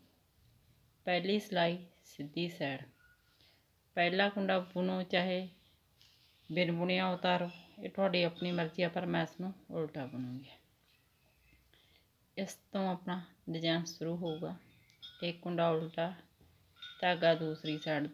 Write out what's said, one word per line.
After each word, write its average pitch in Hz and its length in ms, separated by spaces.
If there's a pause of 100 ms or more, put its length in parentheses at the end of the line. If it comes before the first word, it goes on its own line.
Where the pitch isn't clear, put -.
(1040)
ਪਹਿਲੀ 185 340
ਸਿਲਾਈ 175 400 (260)
ਸਿੱਧੀ 165 440
side, 139 340 (1120)
ਪਹਿਲਾ 185 340
ਕੁੰਡਾ 196 300
ਬੁਣੋ, 185 440
ਚਾਹੇ 185 460 (1040)
ਬਿਨ 170 200
ਬੁਣਿਆ 180 360
ਉਤਾਰੋ, 180 420 (320)
ਇਹ 190 80
ਤੁਹਾਡੀ 180 320
ਆਪਣੀ 170 300
ਮਰਜ਼ੀ 170 300
ਆ, 175 60
ਪਰ 180 180
ਮੈਂ 170 160
ਇਸ - 180
ਨੂੰ 185 140 (160)
ਉਲਟਾ 156 360
ਬੁਣੂੰਗੀ। 127 440 (1900)
ਇਸ 185 180 (180)
ਤੋਂ 190 160
ਆਪਣਾ 180 340 (280)
design 165 340
ਸ਼ੁਰੂ 165 320
ਹੋਊਗਾ। 170 400 (680)
ਇੱਕ 170 180
ਕੁੰਡਾ 170 300
ਉਲਟਾ, 165 420 (880)
ਧਾਗਾ 170 340
ਦੂਸਰੀ 156 440
side, 151 360